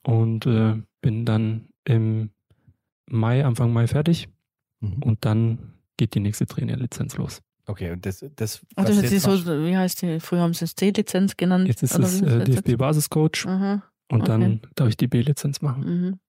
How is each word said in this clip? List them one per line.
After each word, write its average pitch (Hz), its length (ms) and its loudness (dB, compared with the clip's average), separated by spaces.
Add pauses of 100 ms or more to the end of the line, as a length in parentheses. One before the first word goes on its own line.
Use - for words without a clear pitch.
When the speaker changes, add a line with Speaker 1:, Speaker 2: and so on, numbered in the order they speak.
Speaker 1:
und, 113 420 2
äh, 110 300 4 (260)
bin 117 240 0
dann 113 440 0 (160)
im 110 460 0 (760)
Mai, 120 380 2
Anfang 120 280 2
Mai 117 140 2
fertig 156 400 0 (540)
Speaker 2:
Mhm. 95 200 -6
Speaker 1:
und 110 240 0
dann 113 460 0 (260)
geht - 160 0
die 113 60 0
nächste 101 260 -2
Trainerlizenz - 680 -6
los. - 260 -8 (260)
Speaker 2:
Okay, 95 240 -8
und 87 140 -10
das, 95 180 -8 (120)
das, - 240 -8 (160)
Speaker 3:
Ach, 196 80 0
Speaker 2:
was - 60 2
Speaker 3:
das 208 80 4
ist 202 60 4
Speaker 2:
jetzt 123 100 0
Speaker 3:
jetzt 196 100 2
so, 196 80 4
Speaker 2:
machst 180 160 0
Speaker 3:
wie 165 300 0
heißt 185 240 0
die? 160 180 -2
Früher 175 220 -2
haben 170 120 2
sie 165 120 -4
es - 100 -8
C-Lizenz 196 640 0
genannt, 185 320 2
Speaker 1:
Jetzt - 120 0
ist 131 140 0
Speaker 3:
oder 135 80 4
Speaker 1:
es, 180 180 0
Speaker 3:
wie 185 40 2
ist 143 80 2
Speaker 1:
äh, 117 60 4
Speaker 3:
das 113 100 2
jetzt? 117 180 2
Speaker 1:
D-F-B-Basis-Coach 151 800 0
Speaker 3:
Aha. 196 340 0 (300)
Speaker 1:
und 113 100 2
Speaker 3:
Okay. - 80 0
Speaker 1:
dann 113 320 2 (140)
darf 127 140 2
ich 110 80 -2
die 127 100 0
B-Lizenz 139 540 0
machen. 135 240 -4
Speaker 3:
Mhm. 180 440 -2